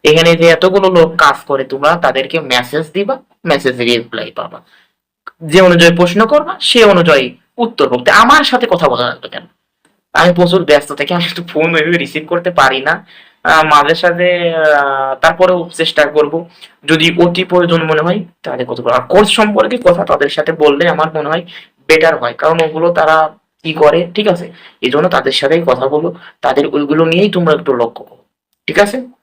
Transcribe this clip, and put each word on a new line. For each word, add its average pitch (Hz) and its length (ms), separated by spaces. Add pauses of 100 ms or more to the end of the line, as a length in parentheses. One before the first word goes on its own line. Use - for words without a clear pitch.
এখানে 165 300
যে 165 140
এতগুলো 185 400
লোক 170 280
কাজ 151 200 (100)
করে, 135 180
তোমরা 143 320
তাদেরকে 139 440
মেসেজ 131 520
দিবা, 202 260 (260)
মেসেজ 135 340
রিপ্লাই 117 520
পাবা, 117 300 (800)
যে 160 180
অনুযায়ী 170 360
প্রশ্ন 180 300
করবা 302 340
সে 233 240
অনুযায়ী 165 520 (200)
উত্তর 226 320
হোক। 123 160
তা - 100
আমার 269 300
সাথে 247 260
কথা 165 180
বলা 120 200
লাগবে - 200
কেন? - 180 (680)
আমি 170 220
প্রচুর 175 300
ব্যস্ত 147 280
থাকি, 143 220
আমি 170 100
একটু 170 200
ফোন 160 300
ওইভাবে 165 240
রিসিভ 151 300
করতে 175 220
পারি 135 300
না, 160 260 (380)
আহ, 160 200
মাঝে 151 300
সাঝে, 175 600
আহ, 139 600
তারপরেও 175 600
চেষ্টা 156 300
করব, 151 440 (360)
যদি 165 380
অতি 175 220
প্রয়োজন 175 380
মনে 156 200
হয় 175 220 (180)
তাহলে 127 220
কথা 123 180
বলবো। 120 140
আর 127 120
কোর্স 208 220
সম্পর্কে 214 540
কথা 175 200
তাদের 143 240
সাথে 156 240
বললে 151 360
আমার 156 260
মনে 147 140
হয় 170 160 (440)
বেটার 160 300
হয়, 120 160
কারণ 165 300
ওগুলো 160 280
তারা 156 420 (280)
কি 160 100
করে, 160 420
ঠিক 214 140
আছে? 175 240 (280)
এই 127 100
জন্য 156 180
তাদের 135 240
সাথেই 143 340
কথা 135 220
বলো, 156 260 (260)
তাদের 135 260
ওইগুলো 147 380
নিয়েই 180 260
তোমরা 170 220
একটু 139 200
লক্ষ্য 120 320
করো, - 200 (420)
ঠিক - 120
আছে? 202 220 (220)